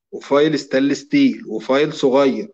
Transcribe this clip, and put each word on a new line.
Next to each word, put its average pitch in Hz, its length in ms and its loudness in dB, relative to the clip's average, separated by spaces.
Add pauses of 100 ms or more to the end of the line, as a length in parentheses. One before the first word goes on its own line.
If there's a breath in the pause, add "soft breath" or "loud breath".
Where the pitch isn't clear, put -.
(120)
وفايل 143 480 0
ستانلس 135 420 -2
ستيل، 135 460 0
وفايل 135 460 -2
صغير، 127 600 0